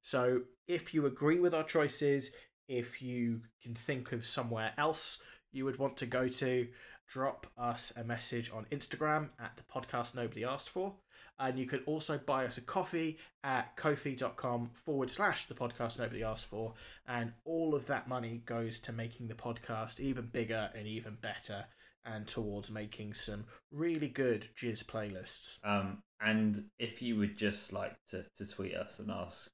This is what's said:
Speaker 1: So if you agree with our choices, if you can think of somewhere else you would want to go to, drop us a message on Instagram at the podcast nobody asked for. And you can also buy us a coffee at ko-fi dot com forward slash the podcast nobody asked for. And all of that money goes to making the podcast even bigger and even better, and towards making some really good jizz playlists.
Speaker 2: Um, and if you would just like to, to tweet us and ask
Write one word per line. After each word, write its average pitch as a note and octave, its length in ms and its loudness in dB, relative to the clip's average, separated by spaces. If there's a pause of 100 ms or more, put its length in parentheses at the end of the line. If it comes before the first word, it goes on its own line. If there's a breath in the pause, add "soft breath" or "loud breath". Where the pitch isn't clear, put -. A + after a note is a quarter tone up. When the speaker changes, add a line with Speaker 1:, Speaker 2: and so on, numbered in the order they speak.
Speaker 1:
So B2+ 380 4 (260)
if E3+ 260 -2
you D3+ 120 6
agree D3 340 6
with F3 140 6
our D#3 100 2
choices, C#3+ 680 4 (360 loud breath)
if A#2+ 340 -2
you A#2+ 400 2 (200)
can A#2 140 -8
think B2+ 360 -2
of A#2 140 -2
somewhere A#2 520 0
else D#3 420 2 (320 loud breath)
you C3+ 140 -2
would C3 120 0
want C3+ 200 2
to C3 80 -2
go B2+ 220 2
to, B2+ 400 2 (400 loud breath)
drop C3 400 -2 (100)
us A#2+ 400 0
a A#2 60 -4
message A#2 480 -2
on A2 200 -6
Instagram D3+ 580 0 (100)
at - 180 -10
the - 60 -18
podcast - 520 -2
nobody A2+ 280 -2
asked C3+ 260 -2
for. F#3+ 240 -2 (480 loud breath)
And C3 160 2
you B2+ 80 0
can C3 200 0
also D3+ 320 0
buy C3+ 280 2
us B2 120 -2
a B2 40 -6
coffee E3 560 0 (280 loud breath)
at B2+ 320 0
ko-fi D3 360 2
dot B2 220 -2
com A#2+ 380 0
forward C3+ 360 0
slash - 380 2
the - 60 -10
podcast A#2+ 440 -2
nobody A2+ 240 -2
asked A2 260 -2
for. A2+ 260 -4 (340 loud breath)
And A#2 240 -2 (140)
all D#3+ 280 4
of C#3+ 140 2
that B2+ 220 0
money A#2 360 -2
goes A#2 360 -2
to A2+ 100 -8
making A2+ 380 -4
the A2 60 -8
podcast A2+ 680 -4
even B2+ 240 0
bigger A2+ 500 0
and G#2+ 100 -6
even G#2+ 360 -6
better, G#2 440 -4 (380 loud breath)
and A2 240 -6
towards G#2 420 -2
making G#2+ 440 -6
some G#2+ 320 -2 (260 loud breath)
really D#3 380 0
good B2 460 4
jizz A2+ 280 -2
playlists. - 800 -6
Speaker 2:
Um, G2 360 2 (200)
and G#2+ 460 6 (120)
if A#2 240 -4
you A#2 160 2
would G#2 200 4
just - 340 2
like F#2+ 240 -2 (140)
to, F#2 160 -4 (100)
to G#2 140 -6
tweet F#2 260 -4
us - 240 -4
and G#2+ 100 -4
ask F2+ 440 -4